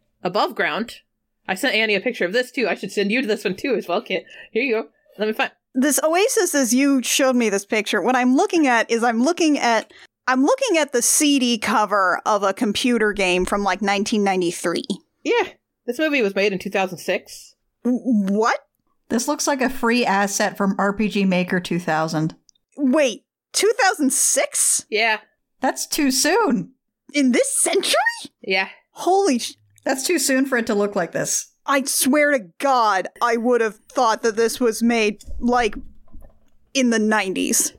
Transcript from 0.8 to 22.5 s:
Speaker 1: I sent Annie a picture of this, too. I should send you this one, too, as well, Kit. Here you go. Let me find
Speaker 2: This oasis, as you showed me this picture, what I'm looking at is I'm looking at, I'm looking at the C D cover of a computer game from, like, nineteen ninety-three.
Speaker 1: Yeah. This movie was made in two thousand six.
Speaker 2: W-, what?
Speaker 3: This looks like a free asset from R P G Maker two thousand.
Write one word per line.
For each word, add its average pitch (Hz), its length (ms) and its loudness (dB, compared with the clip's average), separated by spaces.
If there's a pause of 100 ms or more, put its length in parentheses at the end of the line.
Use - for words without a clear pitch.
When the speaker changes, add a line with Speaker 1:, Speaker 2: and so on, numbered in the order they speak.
Speaker 1:
I 185 80 -2
sent 202 200 -2
Annie 214 200 2
a 185 40 0
picture 196 260 -2
of 175 80 -4
this, 247 180 0
too. 233 160 -2
I 170 80 0
should 190 160 -10
send 202 200 0
you 247 140 0
this 202 180 -2
one, 185 120 -2
too, 240 200 -2
as - 120 -4
well, 180 140 -2
Kit. - 220 -6 (280)
Here 233 120 -2
you 269 120 -2
go. 226 120 -4 (320)
Let 214 80 -2
me 220 60 -2
find - 180 -2 (220)
Speaker 2:
This 262 280 2
oasis, 359 540 2
as 254 180 2
you 269 300 2
showed 262 320 2
me 240 140 2
this 196 160 -2
picture, 214 360 -2
what 247 140 0
I'm 254 200 2
looking 349 320 2
at 233 220 2
is 226 140 0
I'm 233 180 0
looking 311 380 2
at, 233 320 0 (360)
I'm 262 160 2
looking 480 340 2
at 285 140 0
the 240 120 0
C 285 340 2
D 240 220 2
cover 202 680 0
of 208 160 2
a 196 120 0
computer 214 600 0
game 185 320 0
from, 202 180 -2
like, 190 200 -2
nineteen 202 400 0
ninety-three. 180 640 -2 (380)
Speaker 1:
Yeah. 453 260 0 (360)
This 240 140 -6
movie 285 240 2
was 196 120 0
made 196 160 2
in 190 80 -4
two 196 120 -8
thousand 185 260 -2
six. - 560 -8 (300)
Speaker 2:
W-, 247 200 0
what? 214 560 0 (500)
Speaker 3:
This 233 180 -2
looks - 180 -2
like 285 160 0
a 262 80 0
free 233 340 0
asset 196 540 0
from 196 220 0
R 196 140 0
P 208 160 -2
G 202 160 0
Maker 180 340 0
two 180 200 -4
thousand. 160 560 -2 (400)